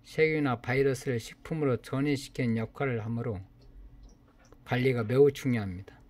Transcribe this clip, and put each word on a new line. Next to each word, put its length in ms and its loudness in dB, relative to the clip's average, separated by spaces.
세균이나 540 2
바이러스를 640 0
식품으로 640 -2
전이시키는 720 -2
역할을 480 -4
하므로 340 -4
관리가 400 0
매우 280 6
중요합니다. 800 -4